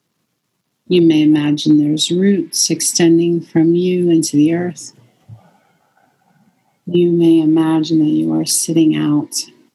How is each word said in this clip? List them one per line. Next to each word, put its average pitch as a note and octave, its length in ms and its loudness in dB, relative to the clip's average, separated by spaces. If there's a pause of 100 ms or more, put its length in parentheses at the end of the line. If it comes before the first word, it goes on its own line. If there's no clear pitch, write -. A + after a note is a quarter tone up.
(880)
You F3 140 2
may D#3+ 200 2
imagine D3+ 560 2
there's D3+ 320 -2
roots F3+ 600 -2
extending E3+ 720 0
from E3 320 0
you F3+ 360 0
into D#3+ 260 0
the D#3 180 2
earth. F3 380 -8 (1900)
You F3 240 0
may E3 300 4
imagine D#3+ 580 0
that D3+ 60 2
you D#3 280 -2
are D#3+ 140 -2
sitting D#3 500 0
out D3 380 -2 (400)